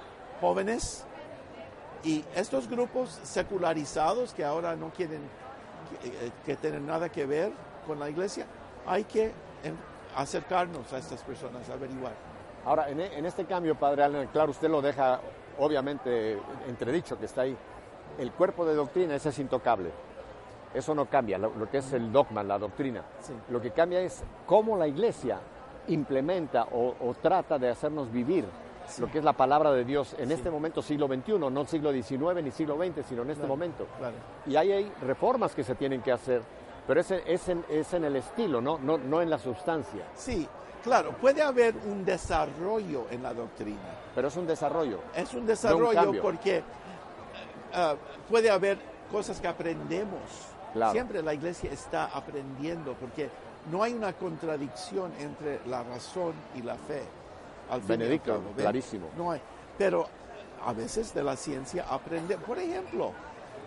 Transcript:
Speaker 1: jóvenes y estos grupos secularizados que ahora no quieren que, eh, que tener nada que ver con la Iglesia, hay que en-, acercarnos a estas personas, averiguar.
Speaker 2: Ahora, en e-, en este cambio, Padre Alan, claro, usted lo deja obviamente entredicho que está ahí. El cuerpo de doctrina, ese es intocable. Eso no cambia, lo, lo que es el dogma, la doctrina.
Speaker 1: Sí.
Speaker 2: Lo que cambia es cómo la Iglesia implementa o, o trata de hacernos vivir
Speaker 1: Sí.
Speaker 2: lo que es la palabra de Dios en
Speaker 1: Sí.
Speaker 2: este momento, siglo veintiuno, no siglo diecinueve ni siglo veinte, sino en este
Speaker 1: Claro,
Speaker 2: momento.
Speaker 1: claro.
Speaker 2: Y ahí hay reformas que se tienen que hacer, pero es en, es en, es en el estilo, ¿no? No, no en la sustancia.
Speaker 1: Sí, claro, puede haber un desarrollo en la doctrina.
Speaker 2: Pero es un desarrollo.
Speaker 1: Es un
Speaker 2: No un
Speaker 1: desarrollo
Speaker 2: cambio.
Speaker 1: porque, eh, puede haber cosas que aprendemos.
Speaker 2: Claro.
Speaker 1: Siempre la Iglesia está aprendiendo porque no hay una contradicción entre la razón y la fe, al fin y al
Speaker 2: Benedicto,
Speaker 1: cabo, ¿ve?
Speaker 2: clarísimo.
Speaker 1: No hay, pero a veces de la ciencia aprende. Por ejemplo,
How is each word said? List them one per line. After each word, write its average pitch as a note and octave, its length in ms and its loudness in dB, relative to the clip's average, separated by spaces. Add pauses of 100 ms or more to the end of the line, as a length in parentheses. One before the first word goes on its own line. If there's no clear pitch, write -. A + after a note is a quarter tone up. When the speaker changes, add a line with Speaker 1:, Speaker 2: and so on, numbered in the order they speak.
(400)
Speaker 1:
jóvenes F#3+ 640 0 (960)
y D#3 220 0 (100)
estos A#3 340 -2
grupos A#3+ 420 -2 (120)
secularizados F3 1120 0
que E3 100 -2
ahora E3 300 0
no D#3+ 160 -8
quieren D#3 300 -4 (800)
que, A#2 60 -8
eh, A#2+ 240 -6 (120)
que C#3 120 -2
tener D3+ 240 -2
nada D#3 300 -2
que D3+ 160 -2
ver D#3+ 260 0 (340)
con D3+ 140 -4
la C#3+ 100 -4
Iglesia, F3+ 360 -2 (400)
hay F#3+ 180 2
que A3 220 2 (360)
en-, D#3+ 140 -6 (400)
acercarnos E3+ 760 -2
a C3 60 -4
estas B2+ 240 -8
personas, B2 480 -10
averiguar. B2+ 440 -6 (500)
Speaker 2:
Ahora, D3 260 4
en C#3+ 100 -2
e-, F3+ 180 -4
en D#3 80 -2
este F3+ 180 -2
cambio, E3 320 2
Padre C#3+ 280 6
Alan, C#3+ 240 4
claro, D3+ 220 4
usted D3+ 180 2
lo D#3 140 6
deja C3 380 4 (380)
obviamente C3 800 2 (280)
entredicho B2+ 520 0
que G#2+ 80 -4
está B2+ 160 0
ahí. C3 140 2 (640)
El B2 140 -2
cuerpo F3+ 320 4
de D#3 100 4
doctrina, D3+ 400 2
ese C#3 140 0
es C#3+ 100 -2
intocable. A#2 520 2 (840)
Eso C3+ 220 0
no D3 160 2
cambia, A#2 260 4
lo, G#2 180 2
lo A2 140 -2
que C3+ 100 0
es C3+ 140 -2
el A#2 180 0
dogma, G#2+ 320 4
la G2+ 160 2
doctrina. G#2 440 -2 (180)
Speaker 1:
Sí. - 140 -10 (160)
Speaker 2:
Lo A#2+ 100 2
que A#2 120 -4
cambia F3+ 280 4
es F3+ 220 -4 (240)
cómo G#3+ 320 8
la E3 100 6
Iglesia C#3 500 2 (500)
implementa D3 840 2
o, B2 280 2
o B2 200 0
trata E3 380 6
de B2+ 100 4
hacernos C#3+ 420 0
vivir B2 360 2 (380)
Speaker 1:
Sí. - 160 -12
Speaker 2:
lo A#2 80 0
que D3+ 100 -2
es D3+ 60 2
la D3+ 80 8
palabra C#3+ 380 8
de B2+ 140 6
Dios C#3 340 0
en C3+ 100 -2
Speaker 1:
Sí. D3+ 60 2
Speaker 2:
este D#3 160 -2
momento, D#3 320 -2
siglo D3 240 2
veintiuno, C#3 420 2
no C#3 180 2
siglo D3+ 260 2
diecinueve C#3 500 0
ni C#3 80 -2
siglo D3 260 0
veinte, E3 280 -2
sino A#2+ 180 -4
en C3 80 -2
este D3 120 -4
Speaker 1:
Claro, C#3 120 0
Speaker 2:
momento. C#3 320 -4 (100)
Speaker 1:
claro. A#2+ 200 -6 (280)
Speaker 2:
Y C#3 120 2
ahí F3+ 160 8
hay G3+ 200 2 (100)
reformas F3+ 520 2
que C#3+ 80 0
se B2+ 140 0
tienen C3+ 260 0
que C3 80 2
hacer, B2 320 2 (420)
pero C3+ 160 6
es E3+ 120 0
en, F3+ 120 2
es E3+ 240 2
en, E3+ 220 0
es D3+ 240 2
en F3 100 2
el C#3+ 120 2
estilo, C#3+ 440 2
¿no? D3+ 180 2
No, D3 200 2
no D3 240 2
en E3+ 80 2
la D3+ 80 4
sustancia. B2+ 640 -2 (140)
Speaker 1:
Sí, G3 320 -2 (340)
claro, F#3+ 300 4
puede C#4 300 6
haber B3 340 6 (100)
un G3+ 180 -4
desarrollo E3+ 1080 0
en B2 100 -4
la B2+ 100 -4
doctrina. A2 460 -6 (380)
Speaker 2:
Pero C3 100 4
es C#3+ 100 -2
un F3 120 -2
desarrollo. D3 500 2 (160)
Speaker 1:
Es E3+ 160 -2
un B3+ 60 -6
Speaker 2:
No A#3+ 60 -2
un A#3 40 0
Speaker 1:
desarrollo A3 540 6
Speaker 2:
cambio. G3 200 6
Speaker 1:
porque, F#3 360 2 (1160)
eh, E3 240 4 (320)
puede A3+ 220 6
haber G3 280 4 (340)
cosas G3+ 280 -2
que - 60 -4
aprendemos. E3 720 -2 (520)
Speaker 2:
Claro. A2 180 4
Speaker 1:
Siempre G#3 320 0
la D#3 120 0
Iglesia E3 360 -4
está D#3 360 -2
aprendiendo C#3+ 880 -6
porque C3 360 -6 (400)
no F3 140 -2
hay A#3+ 100 0
una G#3+ 200 -2
contradicción D#3+ 1040 -4
entre C#3+ 480 -6
la B2 160 -4
razón C#3+ 480 -4 (240)
y B2+ 60 -8
la A#2 120 -4
fe, C3+ 280 -6 (720)
al B2+ 80 -2
fin G2+ 100 -4
y - 40 6
al A2+ 40 2
Speaker 2:
Benedicto, B2 360 2
Speaker 1:
cabo, G#2 100 -2 (120)
¿ve? B2 60 0
Speaker 2:
clarísimo. G#2+ 540 0
Speaker 1:
No E3+ 160 -2
hay, C#3+ 80 -4 (360)
pero F3+ 300 4 (580)
a A#3+ 80 0
veces A3+ 420 -4
de D#3 80 0
la C#3 140 0
ciencia C#3 540 -4
aprende. E3 480 -2
Por G#3 200 -4
ejemplo, E4 540 -2 (540)